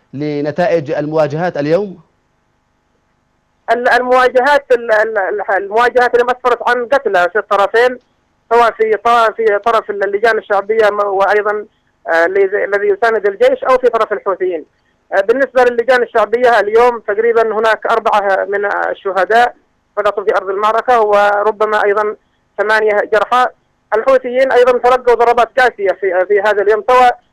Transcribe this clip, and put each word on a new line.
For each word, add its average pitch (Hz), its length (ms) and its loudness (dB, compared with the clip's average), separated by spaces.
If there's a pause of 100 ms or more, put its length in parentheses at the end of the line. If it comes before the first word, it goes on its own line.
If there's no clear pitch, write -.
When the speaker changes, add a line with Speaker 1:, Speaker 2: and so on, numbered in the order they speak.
(140)
Speaker 1:
لنتائج 151 760 -4
المواجهات 151 680 -4
اليوم؟ 170 420 -2 (1700)
Speaker 2:
ال-، 240 180 -2
المواجهات 254 840 2
ال-، 233 200 0
ال-، 208 680 -2
المواجهات 240 560 0
اللي 240 120 2
مسفرت 240 440 -2
عن 247 160 -2
قتلى 208 480 0
في 214 60 -2
الطرفين، 226 600 0 (540)
سواء 233 180 4
في 220 220 0
ط-، 226 420 0
في 208 300 0
طرف 226 240 -2
اللجان 202 480 -2
الشعبية 208 540 0
م-، 208 140 -2
وأيضا، 202 600 -2 (420)
آه، 165 180 2
اللي-، 190 400 0
الذي 202 220 -2
يساند 208 400 0
الجيش 247 360 0
أو 254 140 2
في 247 100 0
طرف 220 260 -2
الحوثيين. 185 520 -6 (480)
آه، 190 80 0
بالنسبة 254 420 0
للجان 240 400 0
الشعبية 233 560 0
اليوم 226 400 2
تقريبا 220 560 0
هناك 220 300 -2
أربعة 202 600 0
من 202 200 -4
الشهداء 190 880 0 (440)
سقطوا 208 240 -2
في 190 140 0
أرض 196 120 -6
المعركة 220 520 0
وربما 208 840 0
أيضا 208 320 -2 (420)
ثمانية 214 560 0
جرحى. 240 320 0 (500)
الحوثيين 254 560 0
أيضا 247 260 4
تلقوا 247 380 2
ضربات 240 440 2
قاسية 214 320 0 (100)
في، 185 260 0
في 202 140 0
هذا 208 200 0
اليوم، 208 280 0
سواء 254 300 4 (140)